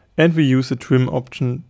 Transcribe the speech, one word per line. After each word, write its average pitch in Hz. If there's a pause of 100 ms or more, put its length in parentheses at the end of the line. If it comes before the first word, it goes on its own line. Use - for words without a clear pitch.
(160)
And 165
we 160
use 131
the 127
trim 127
option 127